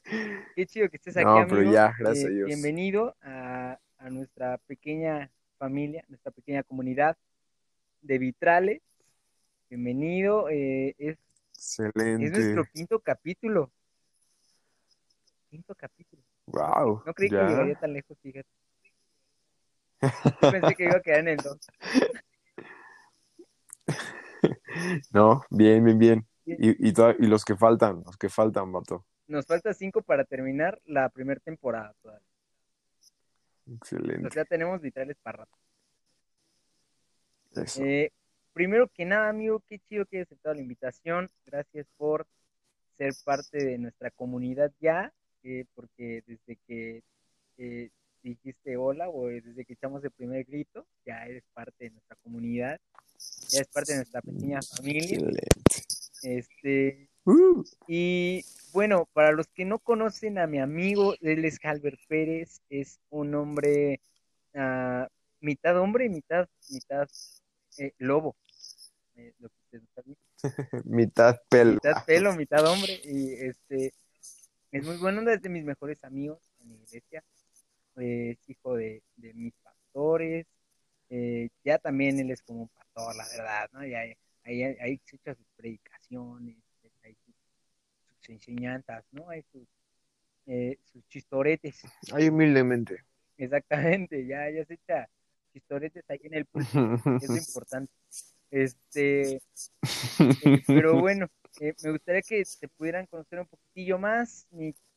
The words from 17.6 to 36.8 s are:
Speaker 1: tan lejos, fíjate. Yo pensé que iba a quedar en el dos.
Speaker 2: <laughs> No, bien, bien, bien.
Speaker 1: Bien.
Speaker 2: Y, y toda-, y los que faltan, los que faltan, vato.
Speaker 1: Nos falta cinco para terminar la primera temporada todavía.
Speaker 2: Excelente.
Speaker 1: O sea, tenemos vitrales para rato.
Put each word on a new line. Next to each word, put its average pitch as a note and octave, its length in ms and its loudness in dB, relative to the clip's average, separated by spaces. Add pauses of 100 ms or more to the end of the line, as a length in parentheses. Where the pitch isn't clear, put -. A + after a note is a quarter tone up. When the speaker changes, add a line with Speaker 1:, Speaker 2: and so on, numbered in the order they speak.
Speaker 1:
tan D3+ 140 -4
lejos, C#3+ 280 -14
fíjate. C3+ 280 -18 (1900)
Yo - 80 8
pensé E3+ 240 4
que F3+ 100 -2
iba F3 120 6
a F3+ 60 0
quedar D3+ 180 4
en E3 80 0
el D#3 80 0
dos. C#3+ 220 -10 (2250)
Speaker 2:
<laughs> - 720 -2 (520)
No, A2 380 8
bien, A2 340 8
bien, A2+ 140 8
bien. A2+ 280 8 (200)
Speaker 1:
Bien. E3 140 -6
Speaker 2:
Y, A2 280 4
y G2+ 40 6
toda-, A2+ 260 8
y A#2 80 4
los G#2+ 180 6
que G#2 120 0
faltan, G#2 500 6
los F2+ 100 -20
que G2 120 -4
faltan, G2 440 0
vato. F2+ 320 -8 (220)
Speaker 1:
Nos D3 200 -6
falta F3 280 -2
cinco G3 280 -4
para C#3 220 0
terminar C3+ 640 -4
la C3+ 240 -2
primera C3+ 300 -8
temporada A2+ 600 -10
todavía. G#2+ 240 -20 (1500)
Speaker 2:
Excelente. G1+ 500 -8
Speaker 1:
O - 40 -10
sea, D#3 140 -4
tenemos E3+ 360 -4
vitrales C3+ 420 -10
para A#2+ 160 -14
rato. - 180 -20 (2000)